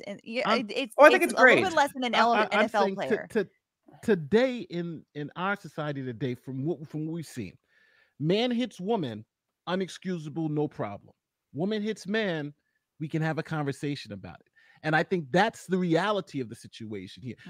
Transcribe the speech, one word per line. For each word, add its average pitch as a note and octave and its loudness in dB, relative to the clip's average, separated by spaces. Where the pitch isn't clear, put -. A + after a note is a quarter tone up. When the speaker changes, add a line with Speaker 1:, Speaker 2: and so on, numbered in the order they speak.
Speaker 1:
And G3+ -10
yeah, A3+ -4
Speaker 2:
I'm A3 2
Speaker 1:
it, G#3 -8
it's, B3 -4
Speaker 3:
Oh, C#4 12
I D#4 12
think F#4 6
Speaker 1:
it's C#4+ -2
Speaker 3:
it's G#3 2
Speaker 1:
a A#3 8
little A#3+ 10
Speaker 3:
great. B2 4
Speaker 1:
bit F4 -2
less C#4+ 4
than B3+ -6
an A3+ 0
Speaker 2:
I, - 4
Speaker 1:
ele-, A#3 6
Speaker 2:
I, G#3+ 4
I'm G#3+ 0
Speaker 1:
N G#3 2
F G#3+ -6
L G3+ 4
Speaker 2:
saying G3 -2
to, G3 -6
Speaker 1:
player. F#3+ 0
Speaker 2:
to, G#3 0
today A3 2
in, E3+ -8
in D3 -8
our F#3+ -2
society D3 -6
today, B2+ -4
from C3 -8
what, D#3 -4
from D#3 -6
what D#3+ -6
we've E3 -8
seen, F#2+ -10
man G3+ 2
hits A#3+ -2
woman, D#3 -2
unexcusable, E3 -4
no D3+ 0
problem. G#2 -10
Woman G3+ -2
hits G#3+ -6
man, F3 -2
we D#3+ -4
can D#3 -2
have D#3+ 0
a D#3+ -4
conversation C#3+ -4
about F#2 -12
it. - -20
And D#3 0
I D#3+ 4
think E3+ -2
that's G3 2
the F#3 0
reality F3+ 0
of A2 -6
the A2+ -12
situation G2+ -12
here. A#2+ -10